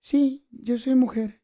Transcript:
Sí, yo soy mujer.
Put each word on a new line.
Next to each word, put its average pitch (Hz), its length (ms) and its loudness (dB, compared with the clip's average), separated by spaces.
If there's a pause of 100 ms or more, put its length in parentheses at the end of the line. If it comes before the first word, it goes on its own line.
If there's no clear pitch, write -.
Sí, 277 500 -2
yo 233 280 -6
soy 262 160 -2
mujer. 220 500 0